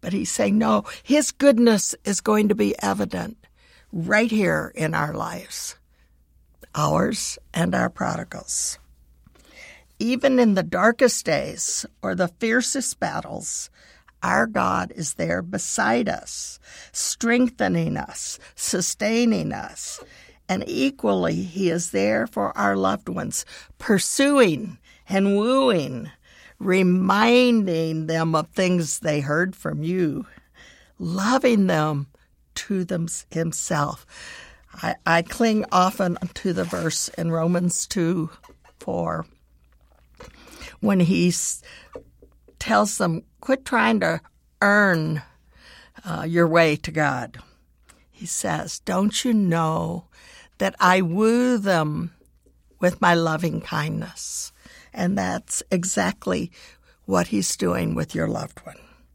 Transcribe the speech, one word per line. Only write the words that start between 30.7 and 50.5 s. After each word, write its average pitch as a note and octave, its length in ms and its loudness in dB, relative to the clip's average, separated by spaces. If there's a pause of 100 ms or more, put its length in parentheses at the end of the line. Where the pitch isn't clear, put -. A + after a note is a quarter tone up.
loving G3+ 680 2
them D3+ 400 0 (480)
to F#3 300 -4
them, E3+ 220 -4 (240)
himself. D#3+ 760 -4 (680)
I, - 300 -4
I E3 180 4
cling G#3+ 480 0
often F#3 460 2 (180)
to - 200 -4
the F3 100 -2
verse E3 460 -4
in E3 200 -4
Romans E3+ 560 0
two E3 440 -2 (500)
four E3 460 -4 (1500)
when G3+ 200 4
he F3 280 4
s-, - 340 -4 (960)
tells G#3 400 0
them, E3+ 240 0 (180)
"Quit C4+ 260 -2
trying A3+ 340 2
to E3 200 0 (420)
earn, F3+ 600 2 (840)
uh, E3 220 -6
your E3+ 220 4
way D#3+ 280 6
to - 140 -8
God." C#3 480 -2 (720)
He - 140 -18
says, - 560 -6
"Don't G3 440 0
you B3 100 2
know E3+ 720 0 (500)